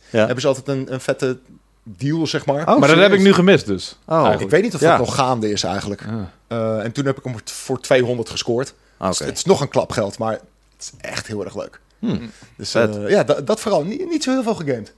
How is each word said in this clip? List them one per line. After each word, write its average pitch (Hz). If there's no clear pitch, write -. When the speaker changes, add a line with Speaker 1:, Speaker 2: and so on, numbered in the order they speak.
Speaker 1:
Ja. 113
Speaker 2:
hebben 123
ze 147
altijd 135
een, 135
een 131
vette 127
deal, 143
zeg -
maar. 143
Speaker 1:
Oh, 160
Speaker 3:
Maar 220
dat 143
Speaker 1:
serieus? 170
Speaker 3:
heb 202
ik 190
nu 196
gemist 180
dus, 95
Speaker 1:
Oh. -
Speaker 3:
eigenlijk. 120
Speaker 2:
Ik 95
weet 160
niet 233
of 139
Speaker 1:
Ja. 156
Speaker 2:
dat 120
nog 110
gaande 123
is 98
eigenlijk. 98
Speaker 3:
Ja. 107
Speaker 2:
Eh, 110
en 113
toen 139
heb 135
ik -
hem 127
voor, 107
voor -
tweehonderd 123
gescoord. 123
Speaker 1:
Oké. 95
Speaker 2:
Dus 87
het 135
is -
nog 170
een 139
klapgeld, -
maar 110
het -
is -
echt -
heel 104
erg 98
leuk. -
Speaker 1:
Hmm. 120
Speaker 2:
Dus, -
Speaker 1:
Vet. 107
Speaker 2:
eh, 104
ja, 185
da-, 143
dat 214
vooral. 185
Niet, 294
niet 302
zo 254
heel 262
veel 214
gegamed. 127